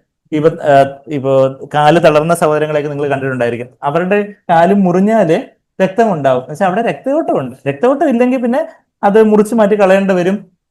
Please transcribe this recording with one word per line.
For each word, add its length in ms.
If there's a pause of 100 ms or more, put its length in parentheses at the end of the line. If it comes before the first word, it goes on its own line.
(320)
ഇപ്പൊ, 180
ആ, 580
ഇപ്പൊ 480 (180)
കാല് 300
തളർന്ന 320
സഹോദരങ്ങളെയൊക്കെ 540
നിങ്ങൾ 180
കണ്ടിട്ടുണ്ടായിരിക്കും. 600 (160)
അവരുടെ 500 (160)
കാല് 240
മുറിഞ്ഞാല് 680 (420)
രക്തം 300
ഉണ്ടാവും. 360
പക്ഷെ 160
അവിടെ 160
രക്തയോട്ടമുണ്ട്. 880
രക്തയോട്ടം 400
ഇല്ലെങ്കിൽ 280
പിന്നെ 300 (360)
അത് 200
മുറിച്ച് 320
മാറ്റി 200
കളയേണ്ടി 380
വരും. 320 (260)